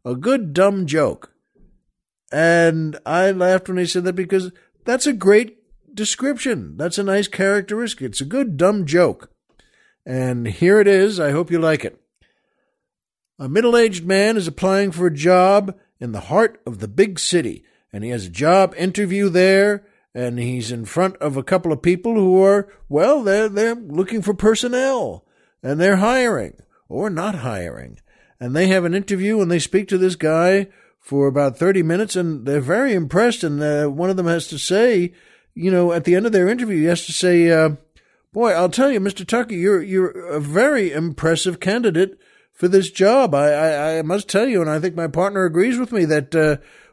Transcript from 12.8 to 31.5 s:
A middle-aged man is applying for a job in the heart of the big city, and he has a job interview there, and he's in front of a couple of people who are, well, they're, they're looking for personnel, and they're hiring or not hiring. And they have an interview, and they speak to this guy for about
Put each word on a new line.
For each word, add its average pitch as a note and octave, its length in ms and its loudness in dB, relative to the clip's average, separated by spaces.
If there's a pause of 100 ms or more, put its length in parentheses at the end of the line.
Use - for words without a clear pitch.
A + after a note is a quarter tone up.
A C3+ 120 -10
middle-aged A3+ 560 2
man G3+ 320 2
is F3 100 -2
applying F#3+ 440 0
for E3+ 160 -2
a E3 60 -2
job F#3 640 4 (220)
in A#2 140 -10
the G2 80 -8
heart G#3+ 440 0
of A2+ 140 -12
the G#2+ 80 -8
big E3 320 0
city, C#3+ 440 -4 (280)
and G#2 120 -10
he A#2 60 -8
has A#2 160 -6
a F2+ 40 -14
job F3 480 2
interview F#3+ 520 -2
there, G3 560 2 (280)
and B2 260 -6
he's A#2+ 320 -6
in A#2 140 -10
front F#3 320 -2
of C#3+ 200 -4
a C3+ 60 -6
couple F3+ 280 -2
of C#3 100 -4
people F#3 340 0
who F#3 260 4
are, G3+ 300 2 (160)
well, A3+ 360 2
they're, G#3 260 2
they're A3 260 -2
looking F#3+ 460 -4
for G3+ 120 -2
personnel, A3+ 920 -2 (360)
and C#3+ 180 -4
they're F#3+ 180 4
hiring G#3+ 560 0 (340)
or F3+ 220 -6
not F#3 260 -6
hiring. E2+ 640 -10 (420)
And B2 140 -6
they F3+ 120 2
have F#3+ 180 2
an E3+ 100 -2
interview, G3+ 460 -2
and E3+ 100 0
they F3 80 2
speak F#3+ 300 -2
to G3 80 0
this F#3 180 2
guy F3 540 0 (300)
for C#3 280 0
about C3+ 300 0